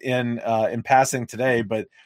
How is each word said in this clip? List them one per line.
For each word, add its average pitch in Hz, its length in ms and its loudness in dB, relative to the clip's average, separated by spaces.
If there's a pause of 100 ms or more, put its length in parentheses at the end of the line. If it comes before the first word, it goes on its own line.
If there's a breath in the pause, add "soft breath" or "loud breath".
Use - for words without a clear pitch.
in, 123 420 -2
uh, 110 260 0
in 117 120 -6
passing 135 420 2
today, 117 380 0
but 107 240 -4 (180 soft breath)